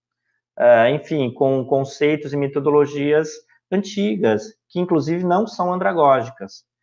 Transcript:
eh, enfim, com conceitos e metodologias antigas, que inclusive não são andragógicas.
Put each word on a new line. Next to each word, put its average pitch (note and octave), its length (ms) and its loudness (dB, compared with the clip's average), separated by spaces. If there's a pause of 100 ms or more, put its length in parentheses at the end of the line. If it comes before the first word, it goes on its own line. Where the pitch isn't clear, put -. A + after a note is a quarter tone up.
(580)
eh, A#2+ 320 6
enfim, C#3+ 420 -2
com C3+ 320 0
conceitos C#3+ 720 -2
e - 20 -2
metodologias C#3+ 920 0 (400)
antigas, G3+ 800 -2 (160)
que - 100 -8
inclusive F3 460 -2
não F#3 220 0
são F3+ 260 -6
andragógicas. C#3+ 920 0 (180)